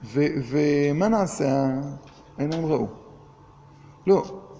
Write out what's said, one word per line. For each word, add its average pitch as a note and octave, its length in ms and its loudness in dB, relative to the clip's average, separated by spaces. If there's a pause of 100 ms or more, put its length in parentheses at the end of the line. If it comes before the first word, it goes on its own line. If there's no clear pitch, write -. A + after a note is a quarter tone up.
ו-, B2+ 320 0 (120)
ומה D3 600 2
נעשה? C#3 720 0 (580)
העיניים D#3+ 280 -2
ראו. B2 220 0 (1200)
לא, - 340 2 (180)